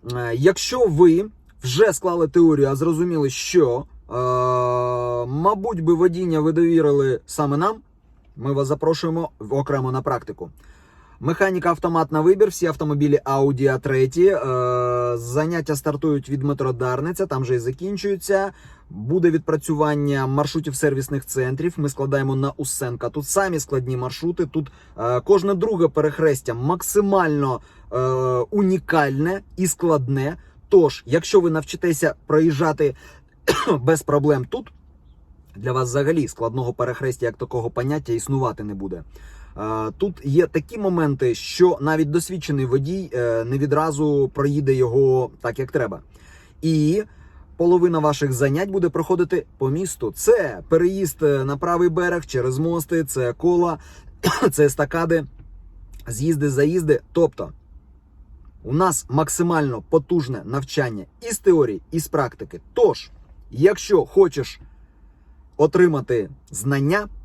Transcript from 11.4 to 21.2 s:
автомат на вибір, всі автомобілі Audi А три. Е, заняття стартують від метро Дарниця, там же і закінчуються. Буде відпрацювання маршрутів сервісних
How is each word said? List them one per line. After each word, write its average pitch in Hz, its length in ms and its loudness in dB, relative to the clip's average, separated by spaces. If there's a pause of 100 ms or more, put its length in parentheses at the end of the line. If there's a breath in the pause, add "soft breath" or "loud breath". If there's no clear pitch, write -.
автомат 165 420 0
на 156 100 0
вибір, 190 280 4
всі 170 160 -4
автомобілі 147 600 0
Audi 135 420 2
А 131 100 2
три. 131 400 0
Е, 123 1000 0
заняття 151 580 -2
стартують 143 540 -2
від 135 140 -4
метро 135 300 -2
Дарниця, 139 520 -4
там 135 200 -4
же 127 100 0
і 120 40 -2
закінчуються. 190 920 -2 (380 soft breath)
Буде 160 420 0
відпрацювання 147 960 0
маршрутів 143 480 -2
сервісних 135 500 -2